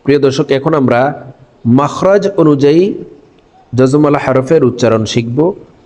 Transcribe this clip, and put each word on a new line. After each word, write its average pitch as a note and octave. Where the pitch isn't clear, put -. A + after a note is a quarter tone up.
প্রিয় C#3+
দর্শক, C#3
এখন C#3+
আমরা B2
মাখরাজ D3
অনুযায়ী D3+
যজমালা C#3+
হরফের C3
উচ্চারণ A2+
শিখব। A#2+